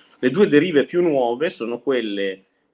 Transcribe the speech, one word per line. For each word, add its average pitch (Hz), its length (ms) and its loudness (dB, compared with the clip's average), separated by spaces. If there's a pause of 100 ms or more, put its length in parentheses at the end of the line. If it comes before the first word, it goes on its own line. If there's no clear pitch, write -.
(180)
Le 127 120 0
due 175 180 4
derive 147 360 4
più 175 160 -2
nuove 139 480 0
sono 120 300 -8
quelle, 101 680 -4 (280)